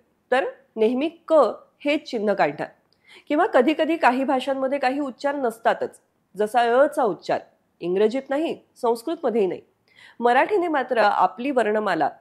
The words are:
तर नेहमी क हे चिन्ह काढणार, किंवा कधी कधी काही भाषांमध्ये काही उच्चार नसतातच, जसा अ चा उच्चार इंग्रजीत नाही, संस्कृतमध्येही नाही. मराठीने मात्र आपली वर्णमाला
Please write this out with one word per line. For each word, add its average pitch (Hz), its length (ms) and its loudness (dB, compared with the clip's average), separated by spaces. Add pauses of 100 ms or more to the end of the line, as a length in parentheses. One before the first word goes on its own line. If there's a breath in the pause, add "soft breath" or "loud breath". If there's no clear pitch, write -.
(320)
तर 262 120 2 (320)
नेहमी 247 320 0 (200)
क - 40 0 (520)
हे 285 120 0
चिन्ह 214 380 -2
काढणार, 151 340 -2 (600 soft breath)
किंवा 311 180 2
कधी 302 320 4
कधी 320 180 0
काही 262 280 2
भाषांमध्ये 269 540 -2
काही 277 220 -2
उच्चार 277 340 -6
नसतातच, 233 640 -4 (340)
जसा 208 260 -2 (140)
अ 269 120 6
चा 294 180 -2
उच्चार 160 360 -2 (400)
इंग्रजीत 214 500 -2
नाही, 294 260 -4 (200)
संस्कृतमध्येही 240 720 -2
नाही. 165 140 -4 (600 loud breath)
मराठीने 320 480 2
मात्र 262 300 -2
आपली 240 520 0
वर्णमाला 214 580 0 (120)